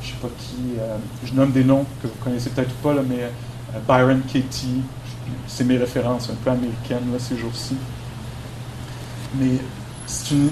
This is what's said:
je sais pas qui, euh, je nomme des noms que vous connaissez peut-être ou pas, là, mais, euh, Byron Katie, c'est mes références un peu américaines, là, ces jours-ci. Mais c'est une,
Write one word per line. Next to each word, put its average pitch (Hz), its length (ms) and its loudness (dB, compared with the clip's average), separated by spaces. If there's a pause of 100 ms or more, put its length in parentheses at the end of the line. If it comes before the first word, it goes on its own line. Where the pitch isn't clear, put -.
je - 60 -8
sais - 140 -8
pas 123 80 -4 (100)
qui, 123 380 -4
euh, 110 200 -2 (260)
je 123 80 -6
nomme 135 220 6
des 131 100 6
noms 135 220 8 (160)
que 123 60 -2
vous - 140 -8
connaissez 123 280 -2
peut-être 127 220 0
ou - 120 -6
pas, 147 120 4
là, 139 120 4
mais, 123 140 0
euh, - 680 -8
Byron 131 360 8
Katie, 131 580 0 (680)
c'est - 160 -2
mes 127 140 6
références 123 540 0
un - 20 -4 (100)
peu 135 60 2
américaines, 123 600 0
là, 123 80 0
ces 120 180 -2
jours-ci. 117 380 -4 (1600)
Mais 131 160 4 (560)
c'est - 240 -4
une, 143 200 6